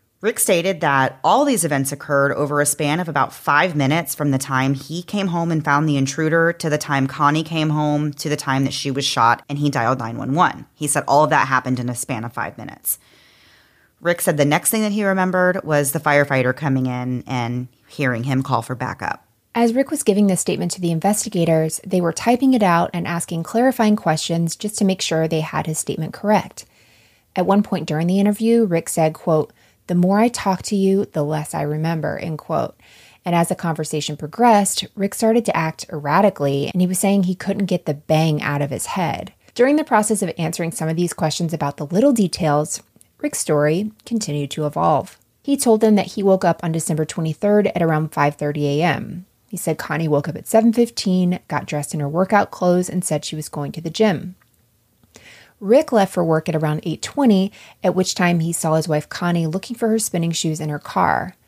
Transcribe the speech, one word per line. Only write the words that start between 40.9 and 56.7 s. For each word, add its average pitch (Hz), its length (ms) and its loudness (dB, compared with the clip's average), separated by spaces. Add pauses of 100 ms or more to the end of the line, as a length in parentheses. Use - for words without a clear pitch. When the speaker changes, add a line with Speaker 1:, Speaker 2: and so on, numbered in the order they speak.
Speaker 2:
these 175 160 -2
questions 165 400 -2
about 147 240 -4
the 151 100 -8
little 220 260 2
details, 156 680 0 (380)
Rick's - 220 -6
story 160 500 0 (160)
continued 147 460 -4
to 151 120 -4
evolve. 156 540 0 (240)
He 277 140 0
told 220 240 4
them 214 160 6
that - 160 0
he 202 100 -4
woke 190 220 4
up 170 180 2
on 165 100 -2
December 156 320 -2
twenty-third 196 680 0
at 170 80 0
around 156 300 0
five 147 240 0
thirty 147 300 -2
A 143 180 0
M. 170 420 -4 (220)
He 190 80 -12
said 160 220 -4
Connie 156 300 -4
woke 147 200 0
up 156 80 -8
at - 100 -14
seven 226 260 4
fifteen, 185 760 0
got - 180 -4
dressed 147 260 -6
in 156 80 -4
her 143 80 -2
workout 185 420 2
clothes, 180 380 0
and 175 160 -4
said 151 200 -2
she - 120 -8
was 151 120 -10
going 143 240 -8
to 160 80 -10
the 165 100 -8
gym. 185 460 0 (1200)
Rick 254 320 4
left 202 220 2
for 175 120 0
work 160 240 2
at 160 60 -2
around 151 300 0